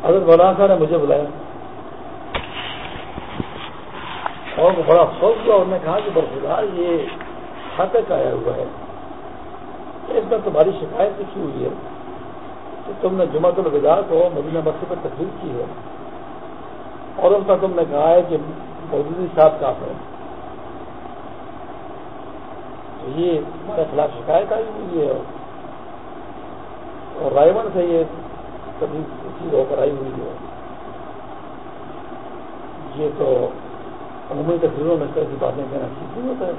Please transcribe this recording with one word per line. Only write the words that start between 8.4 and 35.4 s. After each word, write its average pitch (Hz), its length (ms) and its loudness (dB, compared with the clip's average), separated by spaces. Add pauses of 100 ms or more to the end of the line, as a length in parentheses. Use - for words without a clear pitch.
ہے، - 80 -2 (1400)
اس 226 220 2
میں 220 140 4
تمہاری 165 260 6 (100)
شکایت 208 400 0
لکھی 196 200 -6
ہوئی 135 240 -4
ہے 127 40 0 (1160)
کہ - 140 -8
تم 185 140 0
نے 185 180 4
جمعۃ 165 240 4
الوداع 156 520 6
کو 165 260 6
مدینہ 156 240 -2
مسجد 156 300 -2
پر 175 140 -4
تقریر - 400 -6
کی - 80 -6
ہے 120 140 -4 (1500)
اور 180 140 8
اس 196 160 6
میں 190 140 6
تم 190 140 2
نے 170 160 4
کہا 147 180 4
ہے 175 200 10
کہ 160 80 0 (540)
مودودی 156 440 0
صاحب 156 260 8
کافر 131 260 -2
ہیں۔ - 300 -10 (2750)
تو 139 200 -4
یہ 170 200 4
تمہارے 196 500 -2
خلاف 151 280 2
شکایت 185 340 2
آئی 220 120 0
ہوئی 190 420 -2
ہے 131 60 0 (2000)
اور 135 100 0
رائے 151 200 8
بند 214 200 0
سے 180 120 2
یہ 165 180 4 (800)
کبھی 151 180 -2 (240)
چیز 165 320 -4
ہو 135 140 6
کر 143 100 0
آئی 143 120 4
ہوئی 131 200 -4 (120)
ہے۔ - 100 -6 (2750)
یہ 151 120 0 (100)
تو 131 300 4 (840)
عمومی 147 280 2
تقریروں 160 380 2
میں 147 100 0
اس - 80 -8
طرح 151 100 2
کی 131 140 -6
باتیں 127 320 -2